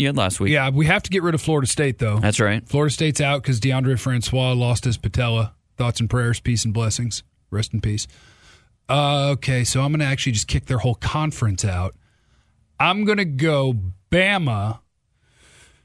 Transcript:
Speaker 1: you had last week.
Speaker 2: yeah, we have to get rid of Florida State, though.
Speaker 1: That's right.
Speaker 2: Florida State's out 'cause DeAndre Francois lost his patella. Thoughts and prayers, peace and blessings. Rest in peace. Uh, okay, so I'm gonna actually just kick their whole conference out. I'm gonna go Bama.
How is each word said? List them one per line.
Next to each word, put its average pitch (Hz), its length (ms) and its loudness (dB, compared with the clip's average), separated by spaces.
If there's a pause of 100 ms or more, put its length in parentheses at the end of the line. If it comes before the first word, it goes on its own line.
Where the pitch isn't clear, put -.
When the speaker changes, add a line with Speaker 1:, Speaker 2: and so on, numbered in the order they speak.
Speaker 1:
you 139 80 2
had 139 80 -2
last 95 240 0
week. 101 120 2
Speaker 2:
yeah, 135 180 2
we 147 160 2
have 196 180 2
to - 60 -8
get 180 120 0
rid 170 120 2
of 151 60 0
Florida 147 280 0
State, 139 300 0
though. 107 200 0
Speaker 1:
That's 107 220 2
right. 107 280 0
Speaker 2:
Florida 147 240 2
State's 156 280 0
out 143 240 0
'cause 123 160 0
DeAndre 131 380 2
Francois 127 540 0
lost 120 320 0
his 117 120 0
patella. 113 580 -2 (220)
Thoughts 120 240 -2
and 113 100 -2
prayers, 120 300 0
peace 117 240 0
and 110 100 -2
blessings. 113 480 -4 (280)
Rest 104 220 -4
in 107 80 -2
peace. 107 280 -4 (800)
Uh, 143 460 2
okay, 127 300 -2
so 131 180 0
I'm 143 100 0
gonna 151 140 0
actually 135 260 -2
just 107 160 -2
kick - 180 -2
their 127 120 -2
whole 123 180 0
conference 143 680 -2
out. 92 300 -2 (840)
I'm 185 240 2
gonna 202 200 2
go 139 500 0 (360)
Bama. 160 680 0 (1040)